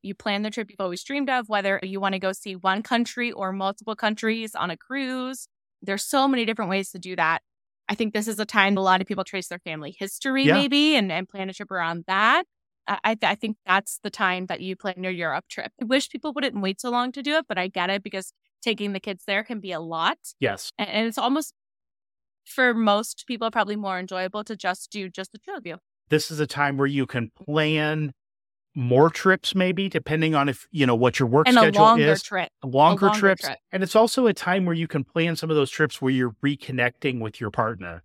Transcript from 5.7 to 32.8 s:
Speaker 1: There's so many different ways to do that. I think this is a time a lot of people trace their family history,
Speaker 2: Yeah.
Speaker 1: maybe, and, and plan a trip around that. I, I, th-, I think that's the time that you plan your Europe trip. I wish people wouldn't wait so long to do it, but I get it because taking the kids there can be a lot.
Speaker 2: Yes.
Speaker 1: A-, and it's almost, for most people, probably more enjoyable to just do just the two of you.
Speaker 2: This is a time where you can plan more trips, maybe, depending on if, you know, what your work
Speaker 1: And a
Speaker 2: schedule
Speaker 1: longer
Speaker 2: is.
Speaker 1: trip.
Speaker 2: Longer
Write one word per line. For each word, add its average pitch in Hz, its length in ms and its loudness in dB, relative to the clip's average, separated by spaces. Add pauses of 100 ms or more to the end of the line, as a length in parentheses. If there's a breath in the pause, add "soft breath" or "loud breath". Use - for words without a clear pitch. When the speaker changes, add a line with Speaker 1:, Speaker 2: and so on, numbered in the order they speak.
Speaker 1:
There's 196 240 -4
so 277 220 2
many 247 180 2
different 214 240 -4
ways 190 220 -2
to 185 80 -14
do 180 160 -10
that. 165 260 2 (480)
I 208 60 -2
think 214 180 -2
this 214 140 -2
is 208 120 -6
a 214 60 0
time 202 320 4
a 190 40 2
lot 185 200 4
of 185 60 -6
people 190 160 -4
trace 185 260 -8
their 175 100 -10
family 160 400 -10
history, 262 460 -2
Speaker 2:
Yeah. 170 100 6
Speaker 1:
maybe, 285 400 4
and, 196 160 2
and 185 160 -4
plan 190 220 -8
a 190 40 -12
trip 202 160 -14
around 170 380 -4
that. 220 380 2 (420)
I, 208 160 -4
I, 226 120 2
th-, 185 160 0
I 208 40 0
think 214 300 -6
that's 196 380 0
the 214 60 -6
time 185 380 -2
that - 140 -8
you 185 140 -6
plan 185 280 -8
your 185 80 -4
Europe 170 380 -4
trip. - 220 -12 (100)
I 247 40 -4
wish 254 240 0
people 294 240 -8
wouldn't 247 280 -4
wait 190 200 -4
so 254 80 -6
long 247 220 -2
to 277 100 -12
do 294 140 -4
it, 320 120 0
but 196 120 -6
I 180 80 -4
get 185 240 -4
it 196 120 -2
because 190 280 -10 (320)
taking 208 300 -4
the 190 60 -6
kids 196 280 -10
there 202 160 -2
can 214 160 -10
be 190 120 -10
a 165 80 -6
lot. 165 380 -2 (220)
Speaker 2:
Yes. 107 400 -4
Speaker 1:
A-, 208 100 -2
and 220 180 -2
it's 220 120 -6
almost, 277 340 0 (920)
for 247 280 2
most 220 540 0
people, 233 240 -4
probably 208 240 0
more 196 240 -6
enjoyable 185 460 -6
to 220 100 -10
just - 360 -6
do 190 180 -8
just 190 220 -12
the 220 80 -20
two 403 140 -14
of 349 140 -12
you. 165 100 -12 (320)
Speaker 2:
This 156 220 2
is 151 80 -8
a 151 80 0
time 143 300 0
where 139 100 2
you 139 180 0
can 117 260 -4
plan 151 840 -2 (640)
more 131 320 6
trips, - 460 0
maybe, 185 320 0
depending 160 480 0
on 143 140 2
if, - 200 -6
you 143 160 2
know, 123 100 4
what 120 220 4
your 127 120 2
work 151 180 6
Speaker 1:
And 254 100 8
a 226 40 10
Speaker 2:
schedule 208 200 6
Speaker 1:
longer 226 300 8
Speaker 2:
is. 185 100 2
Speaker 1:
trip. 185 280 -6 (120)
Speaker 2:
Longer 156 440 4